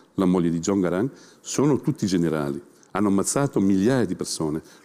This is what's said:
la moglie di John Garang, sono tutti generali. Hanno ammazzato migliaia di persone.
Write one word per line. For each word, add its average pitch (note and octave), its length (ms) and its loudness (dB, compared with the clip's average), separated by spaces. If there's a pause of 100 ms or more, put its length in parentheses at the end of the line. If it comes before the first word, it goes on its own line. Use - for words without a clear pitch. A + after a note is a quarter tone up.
(140)
la F#2+ 120 0
moglie F2+ 240 2
di E2 100 -2
John G2 200 0
Garang, F#2 300 0 (300)
sono B2+ 400 0
tutti C#3 260 -4
generali. D#2 540 0 (340)
Hanno G2+ 140 0
ammazzato G2 500 0
migliaia G2+ 460 2
di F#2 120 -4
persone. D#2+ 440 -6 (240)